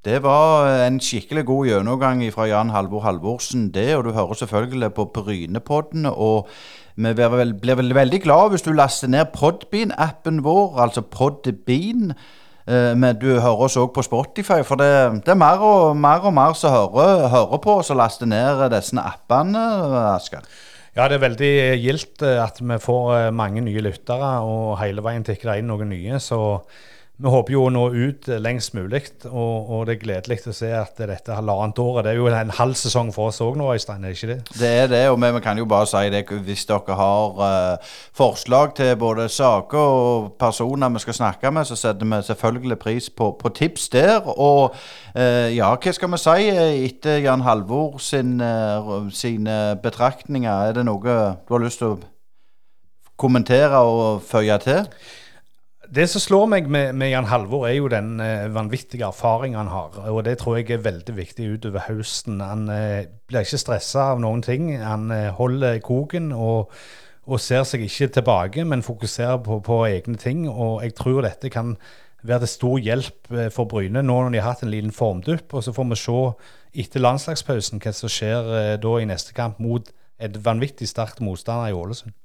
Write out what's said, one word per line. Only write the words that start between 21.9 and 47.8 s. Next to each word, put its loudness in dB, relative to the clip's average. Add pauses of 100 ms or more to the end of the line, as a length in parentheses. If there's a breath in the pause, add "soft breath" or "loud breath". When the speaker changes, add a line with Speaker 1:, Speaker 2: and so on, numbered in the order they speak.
Speaker 2:
eh, 2
at -2
vi -4
får, 2
eh, 2
mange -2
nye -2
lyttere, -2
og -4
hele -4
veien -4
tikker -4
det -2
inn -6
noen -4
nye, -6
så... -2 (580 soft breath)
Vi 0
håper 4
jo 4
å 4
nå 2 (100)
ut, -2
eh, -2
lengst -4
mulig, -4 (260)
og, -4
og -4
det -4
er -
gledelig -4 (100)
å -8
se -6
at -6
dette -8
halvannet -2
året, 0
det 0
er 0
jo 2
en -2
halv 0
sesong -2
for -2
oss -6
også -2
nå, -2
Øystein, -8
er -8
det -12
ikke -8
det? -10
Speaker 1:
Det 0 (140)
er 2
det, 4
og 4
vi, 4
vi -4
kan 0
jo -2
bare 4
si 2 (140)
det, 0 (240)
hvis -6
dere 0
har, 2
eh, -2 (240 loud breath)
forslag 2
til 2
både -2
saker 2 (200)
og 0
personer 0
vi -6
skal -8
snakke 0
med, -2
så -8
setter -2
vi 0
selvfølgelig -2
pris -6
på, -2
på -4
tips -4
der, 4
og, 2 (320 loud breath)
eh, 2
ja, 4
hva -2
skal -2
vi -6
si, 4
eh, 2
etter -2
Jan 2
Halvor 0